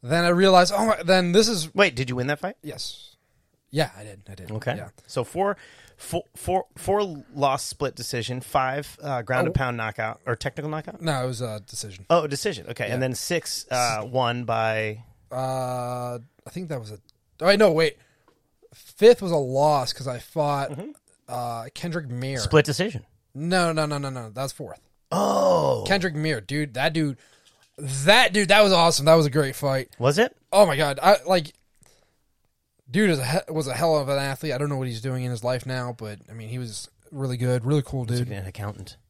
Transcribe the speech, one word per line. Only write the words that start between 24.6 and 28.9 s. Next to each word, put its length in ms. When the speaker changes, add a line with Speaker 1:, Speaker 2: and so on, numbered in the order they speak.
Speaker 2:
Oh. 760
Speaker 1:
Kendrick 280
Mir, 260
dude. 340
That 180
dude, 260
that 540
dude, 160
that 140
was 100
awesome. 340